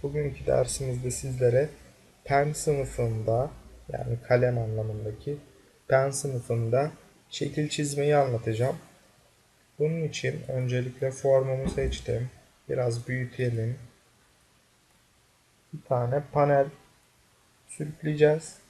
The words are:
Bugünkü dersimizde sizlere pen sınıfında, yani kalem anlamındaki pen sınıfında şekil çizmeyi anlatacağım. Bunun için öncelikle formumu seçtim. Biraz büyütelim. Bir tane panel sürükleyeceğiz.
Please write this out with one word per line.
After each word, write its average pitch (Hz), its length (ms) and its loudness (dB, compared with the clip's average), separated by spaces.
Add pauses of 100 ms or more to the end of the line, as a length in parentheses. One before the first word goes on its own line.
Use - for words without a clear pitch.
Bugünkü 143 440 -4
dersimizde 127 640 0
sizlere 127 580 2 (560)
pen 143 280 2
sınıfında, 123 960 0 (420)
yani 120 260 -4 (100)
kalem 123 300 4
anlamındaki 110 760 -6 (520)
pen 135 220 4
sınıfında 127 840 -2 (380)
şekil 151 380 -4
çizmeyi 147 480 0
anlatacağım. 123 600 0 (1000)
Bunun 160 240 0
için 156 460 -4
öncelikle 127 600 -2
formumu 131 580 2
seçtim. 127 600 -2 (380)
Biraz 123 400 -2
büyütelim. 123 680 -2 (1900)
Bir 147 100 -16
tane 123 400 -2 (100)
panel 143 340 4 (1000)
sürükleyeceğiz. 151 880 2 (120)